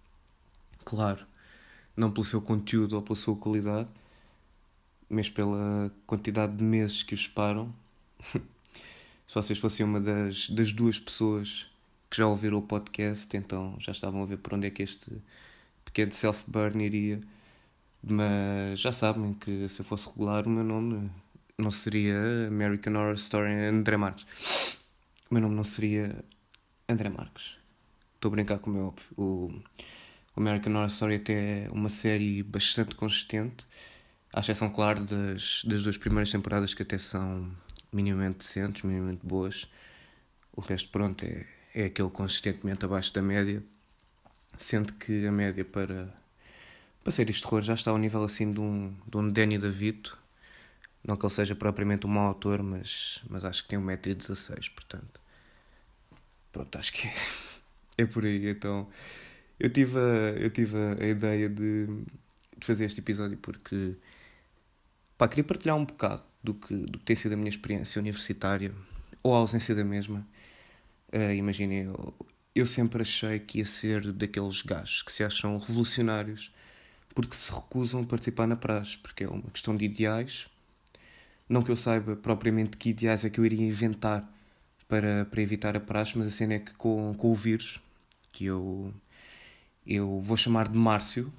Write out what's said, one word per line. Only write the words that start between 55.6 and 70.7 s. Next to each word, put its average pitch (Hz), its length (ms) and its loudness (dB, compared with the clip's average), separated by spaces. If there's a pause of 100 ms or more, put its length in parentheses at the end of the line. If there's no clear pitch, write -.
Pronto, - 240 -10
acho - 160 -4
que - 140 -4
é, - 60 -6 (840)
<laughs> 117 60 6
é - 20 4
por 110 180 -2
aí. 104 260 2
Então, 101 380 -4 (720)
eu 127 100 4
tive 127 300 4
a, 110 400 4
eu 110 100 2
tive 107 280 0
a, 104 260 0
a 104 40 2
ideia 107 420 2
de, 104 380 -2 (680)
de - 80 -14
fazer 110 200 2
este 104 160 -4
episódio 101 360 -2
porque, 95 580 -4 (1200)
pá, 117 100 6
queria 147 160 2
partilhar 160 320 0
um 151 80 2
bocado 101 400 -4 (180)
do 107 120 -4
que, 104 200 -10
do - 240 -4
que - 80 -14
tem 117 100 4
sido 107 180 0
a - 20 0
minha 104 140 0
experiência 104 500 -4
universitária, 101 760 -2 (480)
ou 127 140 6
a 117 40 8
ausência 113 360 2
da 104 80 2
mesma. 101 420 -2 (840)